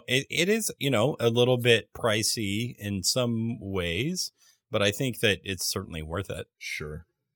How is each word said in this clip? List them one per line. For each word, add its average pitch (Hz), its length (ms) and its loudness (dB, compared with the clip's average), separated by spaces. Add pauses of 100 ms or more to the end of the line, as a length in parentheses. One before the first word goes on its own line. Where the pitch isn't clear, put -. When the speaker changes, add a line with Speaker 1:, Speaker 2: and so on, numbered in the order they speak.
Speaker 1:
It, 127 220 2
it 170 180 0
is, 214 320 0
you 139 100 0
know, 117 300 2
a 117 100 4
little 123 280 4
bit 117 360 4
pricey 110 840 0
in 101 240 -4
some 117 560 0
ways, 98 720 -2 (400)
but 104 100 0
I 104 100 6
think 127 280 -4
that 104 240 2
it's 98 260 -4
certainly 85 320 -6
worth 82 280 -6
it. - 180 -10 (100)
Speaker 2:
Sure. 76 480 -10 (300)